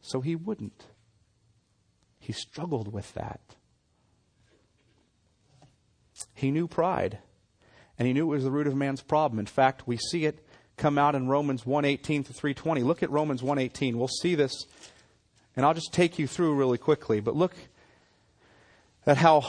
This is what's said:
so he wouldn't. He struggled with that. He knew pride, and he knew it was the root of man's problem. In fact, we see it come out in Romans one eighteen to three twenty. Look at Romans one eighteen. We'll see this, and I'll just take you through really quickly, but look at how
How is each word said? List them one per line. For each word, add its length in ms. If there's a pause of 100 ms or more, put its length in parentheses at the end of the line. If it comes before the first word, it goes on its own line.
so 180
he 160
wouldn't. 480 (1300)
He 160
struggled 580
with 220
that. 260 (3000)
He 160
knew 180
pride, 500 (800)
and 80
he 60
knew 200
it 40
was 80
the 60
root 160
of 100
man's 260
problem. 360
In 80
fact, 400
we 100
see 300
it 200 (300)
come 220
out 160
in 140
Romans 360
one 220
eighteen 380
to 100
three 200
twenty. 280
Look 200
at 80
Romans 320
one 160
eighteen. 400
We'll 100
see 260
this, 320 (880)
and 80
I'll 100
just 180
take 260
you 80
through 280
really 240
quickly, 420
but 140
look 200 (1500)
at 120
how 300